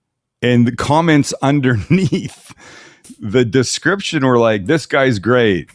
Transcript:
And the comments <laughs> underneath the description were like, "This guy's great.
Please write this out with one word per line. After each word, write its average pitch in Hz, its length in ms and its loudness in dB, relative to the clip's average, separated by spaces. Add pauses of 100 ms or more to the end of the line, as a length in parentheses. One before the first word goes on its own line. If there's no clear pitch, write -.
(420)
And 120 240 2
the 123 80 -4
comments 151 640 0
<laughs> - 40 -8
underneath 139 1080 -2 (680)
the 120 240 0
description 139 840 -2
were 123 120 4
like, 110 280 0
"This 147 200 -2
guy's 131 340 0
great. 107 540 0